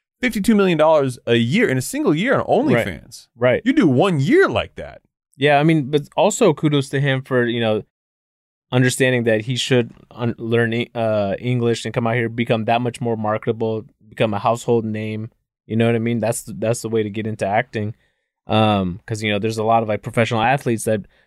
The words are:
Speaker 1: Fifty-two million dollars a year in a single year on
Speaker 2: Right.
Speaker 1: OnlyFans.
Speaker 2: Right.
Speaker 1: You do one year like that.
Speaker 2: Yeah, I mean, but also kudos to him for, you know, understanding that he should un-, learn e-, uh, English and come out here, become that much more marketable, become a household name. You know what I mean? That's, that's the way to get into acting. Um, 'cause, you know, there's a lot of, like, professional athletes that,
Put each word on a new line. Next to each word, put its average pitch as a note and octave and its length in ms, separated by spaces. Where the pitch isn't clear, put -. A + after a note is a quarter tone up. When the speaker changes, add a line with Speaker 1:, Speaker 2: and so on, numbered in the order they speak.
Speaker 1:
Fifty-two A3 320
million F#3+ 240
dollars D3+ 480
a A#2 100
year C3 320
in C3 100
a B2+ 40
single G#3+ 320
year F#3+ 260
on A3 260
Speaker 2:
Right. A#2 200
Speaker 1:
OnlyFans. - 500
Speaker 2:
Right. A#2+ 300
Speaker 1:
You C4+ 80
do C4+ 120
one D3+ 320
year B3+ 300
like G#2 280
that. C#2+ 260
Speaker 2:
Yeah, C#3+ 220
I D3 40
mean, D#3 280
but D3 120
also F#3 340
kudos D3 380
to C#3 100
him C3+ 220
for, B2 240
you A#2 140
know, A2 220
understanding B2+ 520
that A2 180
he A#2+ 140
should A#2+ 340
un-, A#2+ 280
learn A#2 360
e-, A#2 200
uh, G#2+ 440
English A#2 480
and A2+ 80
come A#2 120
out A#2 80
here, A#2 140
become A2+ 380
that A#2 140
much A#2+ 200
more A#2 160
marketable, A2 680
become G#2+ 260
a G2+ 40
household A#2 460
name. G#2+ 460
You G#2+ 100
know A#2 100
what A#2 80
I A2+ 60
mean? A#2 180
That's, A2 240
that's A2 400
the A2+ 60
way A2 140
to G#2 80
get G#2+ 160
into G#2+ 200
acting. G#2+ 480
Um, G2+ 600
'cause, G#2+ 160
you G#2+ 80
know, G#2 80
there's A2 200
a G#2+ 60
lot A2+ 180
of, G#2+ 60
like, G#2 140
professional A2+ 400
athletes B2 420
that, G#2+ 180